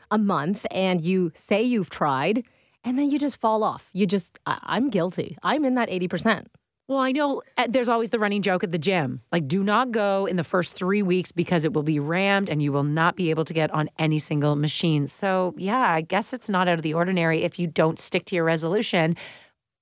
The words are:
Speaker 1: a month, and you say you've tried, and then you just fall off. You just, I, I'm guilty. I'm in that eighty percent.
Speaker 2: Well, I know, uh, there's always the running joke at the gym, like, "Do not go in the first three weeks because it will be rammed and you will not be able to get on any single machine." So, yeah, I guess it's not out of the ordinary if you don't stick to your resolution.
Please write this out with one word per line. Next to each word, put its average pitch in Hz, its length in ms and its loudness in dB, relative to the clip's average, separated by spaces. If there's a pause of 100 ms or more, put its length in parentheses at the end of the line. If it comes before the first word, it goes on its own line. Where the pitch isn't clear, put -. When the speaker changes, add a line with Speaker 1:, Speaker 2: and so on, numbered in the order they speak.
Speaker 1:
a 214 80 2
month, 196 540 0
and 185 300 2
you 180 340 2
say 208 260 0
you've 240 300 0
tried, 160 520 0 (400)
and 247 140 -2
then 285 140 2
you 285 80 0
just 285 200 -4
fall 220 240 2
off. 139 300 -4
You 190 140 2
just, 190 400 -2
I, - 160 -2
I'm 226 260 0
guilty. 180 540 -4
I'm 262 220 0
in 254 100 0
that 240 160 0
eighty 180 160 -2
percent. 180 400 0 (400)
Speaker 2:
Well, 269 100 -2
I 262 140 0
know, 285 320 -2 (120)
uh, 247 140 0
there's 233 180 2
always 233 220 0
the 240 80 -2
running 208 240 0
joke 185 220 0
at 180 80 -4
the 170 80 0
gym, 143 420 0 (100)
like, 165 160 0
"Do 185 160 0
not 226 280 2
go 202 340 0
in 185 120 -2
the 160 60 0
first 175 300 -2
three 196 300 0
weeks 180 280 0
because 170 320 0
it 156 80 2
will 151 120 0
be 151 160 0
rammed 196 500 0
and 151 140 0
you 143 80 0
will 139 120 0
not 160 320 2
be 170 140 -2
able 156 160 0
to 160 80 -10
get 156 160 0
on 151 300 -2
any 156 180 2
single 147 380 0
machine." 147 500 0
So, 185 500 0
yeah, 208 360 0
I 160 100 2
guess 190 320 -2
it's 240 160 -8
not 185 180 2
out 175 120 4
of - 20 -6
the 156 140 -2
ordinary 170 480 2
if 170 160 -2
you 175 80 0
don't 160 320 2
stick - 260 -2
to - 100 -6
your 165 80 2
resolution. 165 720 2 (680)